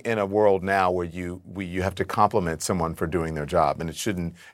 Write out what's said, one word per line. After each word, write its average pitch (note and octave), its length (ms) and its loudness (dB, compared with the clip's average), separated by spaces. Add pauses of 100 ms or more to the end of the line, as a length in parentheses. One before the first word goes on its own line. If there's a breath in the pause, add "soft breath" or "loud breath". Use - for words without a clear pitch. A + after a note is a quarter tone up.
in A2 160 0
a G2+ 60 2
world G2 360 4
now F#2+ 300 4
where F2+ 120 -2
you, F2+ 400 -8
we, F#2+ 200 -10
you F2+ 180 -4
have F#2 140 -2
to - 80 -2
compliment G2 580 2
someone E2 320 -2
for F2 140 -4
doing E2 260 -2
their D2 120 -4
job, D2+ 340 2
and E2 100 -4
it D2+ 60 -10
shouldn't, F2 380 -4 (200 loud breath)